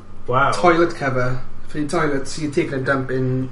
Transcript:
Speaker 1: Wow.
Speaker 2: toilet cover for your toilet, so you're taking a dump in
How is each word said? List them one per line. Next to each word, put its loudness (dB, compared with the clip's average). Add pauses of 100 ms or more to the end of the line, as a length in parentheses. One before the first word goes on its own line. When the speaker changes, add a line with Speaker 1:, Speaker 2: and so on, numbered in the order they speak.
(280)
Speaker 1:
Wow. 2
Speaker 2:
toilet 4
cover 0 (240)
for -4
your -2
toilet, 0
so -4
you're -4
taking 0
a -2
dump 0
in 0